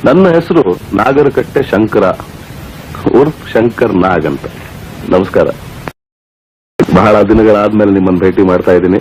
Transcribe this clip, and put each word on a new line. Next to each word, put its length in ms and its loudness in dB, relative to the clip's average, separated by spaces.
ನನ್ನ 240 4
ಹೆಸರು 500 2
ನಾಗರಕಟ್ಟೆ 680 0
ಶಂಕರ, 500 0
ಉರ್ಫ್ 320 -2
ಶಂಕರ್ 420 0
ನಾಗ್ 320 0
ಅಂತ. 140 -4
ನಮಸ್ಕಾರ. 380 0
ಬಹಳ 260 4
ದಿನಗಳಾದ್ಮೇಲೆ 680 2
ನಿಮ್ಮನ್ನ 280 2
ಭೇಟಿ 240 2
ಮಾಡ್ತಾ 300 2
ಇದ್ದೀನಿ. 280 2